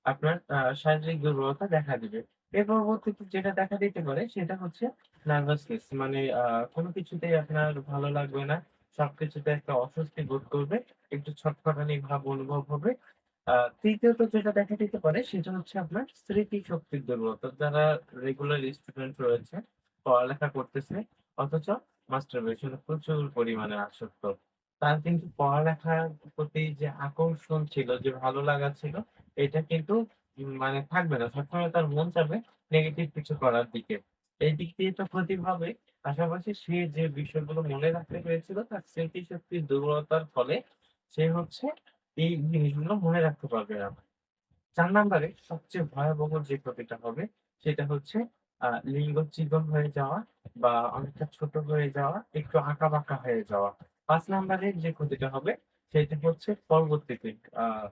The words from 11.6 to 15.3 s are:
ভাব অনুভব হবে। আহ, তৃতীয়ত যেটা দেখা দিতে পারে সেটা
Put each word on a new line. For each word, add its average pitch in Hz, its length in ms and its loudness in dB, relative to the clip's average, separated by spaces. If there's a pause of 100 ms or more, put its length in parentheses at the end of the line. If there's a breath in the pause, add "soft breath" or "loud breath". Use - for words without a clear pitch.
ভাব 139 280 -4
অনুভব 135 420 -2
হবে। 151 240 0 (520 soft breath)
আহ, 123 220 4 (140)
তৃতীয়ত 226 400 4
যেটা 214 300 2
দেখা 202 240 2
দিতে 208 240 -2
পারে 156 240 2
সেটা 185 280 -4